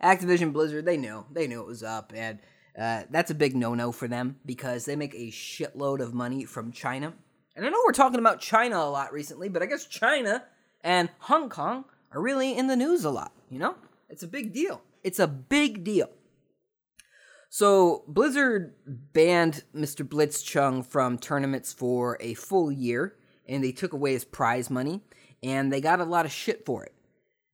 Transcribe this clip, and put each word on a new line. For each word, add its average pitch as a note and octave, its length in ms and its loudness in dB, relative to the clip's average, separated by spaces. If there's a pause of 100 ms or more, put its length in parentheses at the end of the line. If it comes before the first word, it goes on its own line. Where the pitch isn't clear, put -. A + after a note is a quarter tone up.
Activision F3+ 500 4
Blizzard, D3+ 340 -2
they F3 120 2
knew. A2 340 -8
They D#3+ 160 -2
knew A#2 140 -8
it E2+ 60 -12
was A2+ 160 -12
up, A2 320 -8
and A2 240 -8 (380)
uh, A2+ 320 -4
that's E3+ 220 0
a D3+ 40 -4
big C#3+ 200 2
no-no A#2+ 360 0
for B2 160 -8
them B2 380 -4
because B2 400 -8
they C#3+ 100 -4
make D3 180 -6
a A#2 180 -12
shitload C#3 720 -6
of A#2 120 -6
money B2 300 -4
from A#2 280 -10
China. C3+ 420 -8 (420)
And E3 100 -8
I C#4 40 0
know G#4+ 160 2
we're - 80 6
talking B3 260 6
about A3+ 220 4
China A3+ 360 2
a D#3 120 2
lot C#3 240 -4
recently, D3+ 340 -10
but F3 140 -2
I F3+ 40 0
guess C4+ 200 -6
China A#3 580 0 (400)
and F3 260 2 (100)
Hong D4 300 2
Kong G#3+ 360 -6 (260)
are D3 100 -4
really C4 360 0
in C4 100 2
the C4 80 2
news C#4 300 2
a D3+ 40 2
lot, G2+ 220 -4 (180)
you C3 100 -10
know? C#4+ 160 -2 (340)
It's D#3 140 -16
a E3+ 40 -12
big G#3+ 260 -8
deal. D4 280 -4 (220)
It's F#3+ 160 -4
a F3+ 80 4
big G#3 560 0
deal. F#3+ 260 0 (1400)
So F#3+ 580 6
Blizzard A#3 640 2 (400)
banned E3 580 4
Mister D3+ 320 -6
Blitzchung C#3 800 0
from B2+ 320 0
tournaments C#3 540 -4
for B2 480 -2
a A2+ 140 -6
full E3+ 360 0
year, C3+ 460 -2 (320)
and C3+ 160 -2
they C3 80 0
took F3 220 -6
away C#3 180 0
his B2+ 140 -2
prize B2 440 0
money, C#3+ 320 -4 (400)
and C3+ 300 -2
they C#3 80 0
got E3+ 220 4
a - 20 2
lot E3+ 220 2
of C#3+ 80 -6
shit - 320 -4
for A2+ 180 -4
it. - 100 -18 (600)